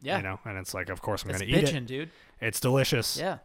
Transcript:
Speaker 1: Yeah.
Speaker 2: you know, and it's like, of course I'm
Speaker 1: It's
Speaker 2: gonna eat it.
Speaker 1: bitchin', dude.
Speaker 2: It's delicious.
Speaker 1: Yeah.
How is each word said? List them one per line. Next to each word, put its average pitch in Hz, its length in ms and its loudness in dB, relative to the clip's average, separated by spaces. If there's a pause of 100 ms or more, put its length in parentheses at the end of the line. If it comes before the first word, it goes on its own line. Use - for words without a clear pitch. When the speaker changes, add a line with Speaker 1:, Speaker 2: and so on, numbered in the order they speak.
Speaker 1:
Yeah. 151 160 -2
Speaker 2:
you 101 60 -2
know, 95 240 -4
and 101 100 -6
it's 92 160 -6
like, 92 160 -4
of 92 140 -6
course 104 220 -2
I'm - 60 -6
Speaker 1:
It's 95 100 -2
Speaker 2:
gonna 98 120 -2
eat 151 120 6
it. 139 100 2
Speaker 1:
bitchin', 123 120 -4
dude. 135 240 -8 (300)
Speaker 2:
It's 113 200 -2
delicious. 131 580 4
Speaker 1:
Yeah. 165 260 -2